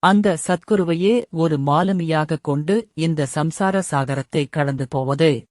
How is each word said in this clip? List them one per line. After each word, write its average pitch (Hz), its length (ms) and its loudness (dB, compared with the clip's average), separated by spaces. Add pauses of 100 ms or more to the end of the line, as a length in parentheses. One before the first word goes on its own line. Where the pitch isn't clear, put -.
அந்த 202 360 4
சத்குருவையே 180 760 0 (160)
ஒரு 160 300 0
மாலுமியாக 160 800 0
கொண்டு 151 340 -2 (200)
இந்த 156 340 0
சம்சார 190 540 -2
சாகரத்தை 139 680 -2
கடந்து 139 400 -2
போவது 139 420 2 (200)